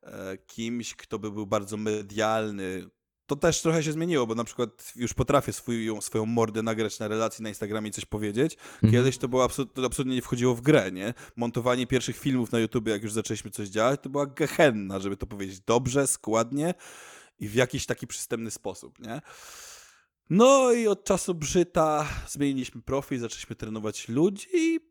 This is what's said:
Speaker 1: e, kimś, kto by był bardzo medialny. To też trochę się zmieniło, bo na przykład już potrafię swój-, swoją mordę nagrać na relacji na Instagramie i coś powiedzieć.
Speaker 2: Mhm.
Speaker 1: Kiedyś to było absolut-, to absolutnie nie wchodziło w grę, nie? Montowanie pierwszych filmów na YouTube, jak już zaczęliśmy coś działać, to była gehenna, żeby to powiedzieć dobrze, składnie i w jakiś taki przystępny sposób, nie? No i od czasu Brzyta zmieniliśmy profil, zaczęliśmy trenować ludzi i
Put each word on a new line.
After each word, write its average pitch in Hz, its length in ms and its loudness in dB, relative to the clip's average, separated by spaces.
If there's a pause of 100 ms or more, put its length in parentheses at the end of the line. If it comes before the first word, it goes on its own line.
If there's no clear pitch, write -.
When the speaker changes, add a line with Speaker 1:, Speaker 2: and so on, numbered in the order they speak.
Speaker 1:
e, 95 440 -12
kimś, 117 480 -8
kto - 240 -10
by 104 140 -8
był 104 140 -6
bardzo 104 300 -2
medialny. 104 1120 -2 (380)
To 143 100 -2
też 160 260 2
trochę 165 200 2
się 156 100 -2
zmieniło, 160 340 0
bo 113 80 -2
na 117 100 -2
przykład - 520 -6
już 120 180 -4
potrafię 135 380 2
swój-, 110 500 -4
swoją 110 240 -2
mordę 113 360 2
nagrać 110 360 -2
na 110 100 -4
relacji 110 340 -2
na 110 60 -8
Instagramie 107 400 -4
i 98 40 -8
coś - 120 -8
powiedzieć. 107 520 -2 (180)
Speaker 2:
Mhm. 110 180 6
Speaker 1:
Kiedyś 123 260 4
to 131 100 -4
było 127 160 4
absolut-, 123 300 -2
to 127 100 -2
absolutnie 127 300 -2
nie 123 80 0
wchodziło 123 320 2
w 117 60 -8
grę, 120 320 4
nie? 98 220 -6 (220)
Montowanie 120 500 0
pierwszych 123 320 -2
filmów 127 340 -2
na 120 60 2
YouTube, 113 300 0
jak 104 140 0
już 107 100 -6
zaczęliśmy 110 380 -4
coś 104 180 -8
działać, 110 340 2
to 143 80 -10
była 143 160 -2
gehenna, 120 760 2
żeby 98 160 -4
to - 100 -8
powiedzieć 98 340 -10
dobrze, 127 460 2
składnie 127 680 0 (640)
i - 100 -8
w 101 60 -10
jakiś 123 320 0
taki 123 200 -4
przystępny 113 440 -8
sposób, - 480 -12
nie? 120 220 -12 (1120)
No 247 420 8
i 233 140 2
od 202 180 2
czasu 185 300 0
Brzyta 156 720 2 (200)
zmieniliśmy 135 540 -2
profil, 135 380 -4
zaczęliśmy - 360 -8
trenować 110 520 -8
ludzi 170 460 0
i 330 260 0 (100)